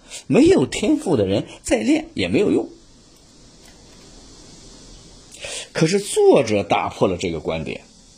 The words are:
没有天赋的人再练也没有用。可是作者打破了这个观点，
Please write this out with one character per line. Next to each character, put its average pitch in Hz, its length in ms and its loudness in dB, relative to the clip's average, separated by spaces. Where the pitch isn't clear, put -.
没 214 200 4
有 330 200 4
天 285 300 -2
赋 190 200 -2
的 101 80 2
人 98 220 -2
再 285 140 -2
练 240 380 -2
也 - 120 -4
没 139 140 0
有 208 100 0
用。 - 180 -2
可 165 140 2
是 196 140 0
作 370 420 4
者 107 220 -2
打 120 240 -2
破 - 180 -2
了 92 100 0
这 87 140 -6
个 80 80 -6
观 80 240 -6
点， 67 200 -10